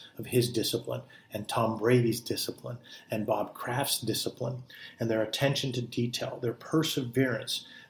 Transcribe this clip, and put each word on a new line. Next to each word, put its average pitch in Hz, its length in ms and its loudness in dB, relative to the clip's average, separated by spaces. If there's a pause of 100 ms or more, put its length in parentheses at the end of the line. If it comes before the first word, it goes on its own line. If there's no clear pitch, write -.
(180)
of - 80 -8
his 120 260 4
discipline - 520 0 (280)
and 104 160 -4
Tom 113 300 2
Brady's 117 420 6
discipline - 600 -4 (300)
and 107 160 -2
Bob 104 280 0
Kraft's 127 480 -2
discipline 127 600 -2 (360)
and 113 100 0
their 110 120 4
attention 127 500 2
to 123 100 -2
detail, - 600 -2
their 120 100 -2
perseverance, 131 1120 0 (240)